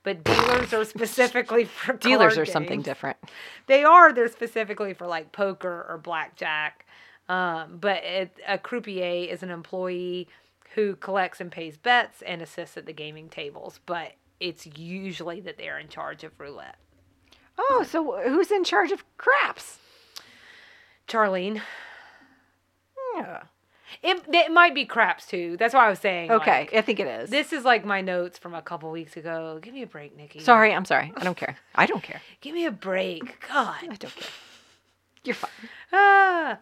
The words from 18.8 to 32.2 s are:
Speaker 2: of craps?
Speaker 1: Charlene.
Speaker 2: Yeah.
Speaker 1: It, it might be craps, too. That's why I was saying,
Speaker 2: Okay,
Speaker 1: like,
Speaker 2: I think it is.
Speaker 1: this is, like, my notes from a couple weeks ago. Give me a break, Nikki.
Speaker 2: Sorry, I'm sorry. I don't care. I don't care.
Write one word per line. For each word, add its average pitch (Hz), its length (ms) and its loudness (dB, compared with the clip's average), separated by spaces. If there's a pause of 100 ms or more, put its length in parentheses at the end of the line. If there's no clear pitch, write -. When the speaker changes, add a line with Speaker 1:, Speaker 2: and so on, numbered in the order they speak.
Speaker 2:
of 392 140 -6 (140)
craps? - 600 0 (1300)
Speaker 1:
Charlene. 208 540 0 (1600)
Speaker 2:
Yeah. 202 260 -10 (600)
Speaker 1:
It, 359 200 0 (100)
it 320 200 6
might 339 220 8
be 269 100 -2
craps, 202 420 0
too. 175 320 -6
That's 233 140 2
why 254 140 8
I - 20 6
was 190 100 0
saying, 175 320 -2
Speaker 2:
Okay, 156 300 4
Speaker 1:
like, 147 140 -8
Speaker 2:
I 220 80 4
think 214 180 -2
it 190 60 0
is. 120 240 -8
Speaker 1:
this 285 240 -2
is, 254 100 -6
like, 233 220 4
my 196 160 -2
notes 180 360 -4
from 175 160 -16
a 165 60 -10
couple 160 300 -12
weeks 160 260 -12
ago. 160 460 -10
Give 233 100 -20
me 269 100 -14
a 214 40 -12
break, 147 300 -20
Nikki. - 240 -20
Speaker 2:
Sorry, 220 340 6
I'm 185 100 -2
sorry. 143 320 0
I - 80 -8
don't 180 120 -2
care. - 200 -10 (180)
I - 120 6
don't 415 160 -4
care. - 180 -16 (100)